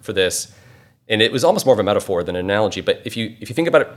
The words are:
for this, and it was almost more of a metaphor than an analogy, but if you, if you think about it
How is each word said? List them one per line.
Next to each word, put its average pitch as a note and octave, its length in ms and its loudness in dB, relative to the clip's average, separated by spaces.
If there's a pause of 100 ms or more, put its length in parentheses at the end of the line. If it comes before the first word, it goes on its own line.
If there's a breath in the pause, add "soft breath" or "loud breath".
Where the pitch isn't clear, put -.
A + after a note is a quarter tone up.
for - 120 -10
this, F#2 400 -2 (560 soft breath)
and A2 120 2
it A2+ 100 4
was C3+ 140 -2
almost F#3 220 2
more C3 80 8
of G#2 40 -4
a G#2 60 2
metaphor F#2+ 400 0
than F2 120 -6
an F2+ 100 -4
analogy, G2+ 340 0
but - 240 -2
if A2+ 120 -8
you, A2+ 240 -6
if - 100 -14
you A#2+ 40 -10
think E3 140 0
about D#3+ 140 4
it - 140 -4